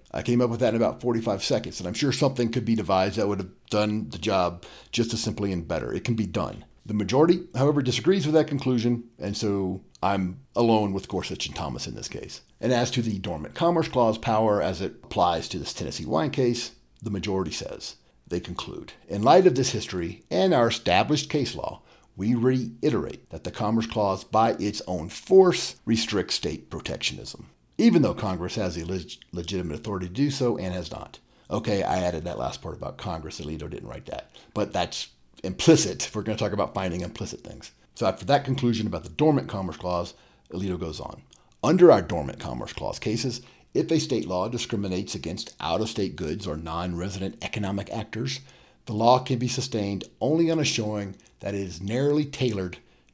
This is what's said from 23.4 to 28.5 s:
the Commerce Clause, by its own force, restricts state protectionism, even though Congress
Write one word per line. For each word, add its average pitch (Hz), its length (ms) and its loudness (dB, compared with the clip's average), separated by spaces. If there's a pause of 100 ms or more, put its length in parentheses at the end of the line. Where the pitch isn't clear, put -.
the - 80 -8
Commerce 113 360 0
Clause, 101 360 0
by 113 300 4
its 101 340 -4
own 87 200 -4
force, - 680 6 (100)
restricts 110 500 0
state - 360 -6
protectionism, - 760 -8 (300)
even 202 240 8
though 92 140 2
Congress 92 400 -4